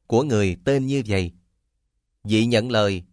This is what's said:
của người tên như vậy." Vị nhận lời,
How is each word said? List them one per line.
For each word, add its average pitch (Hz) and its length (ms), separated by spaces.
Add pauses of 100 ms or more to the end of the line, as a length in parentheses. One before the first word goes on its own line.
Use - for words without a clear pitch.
của 113 160
người 104 420
tên 139 220
như 139 200
vậy." 95 260 (920)
Vị 110 220
nhận 120 240
lời, 101 320 (100)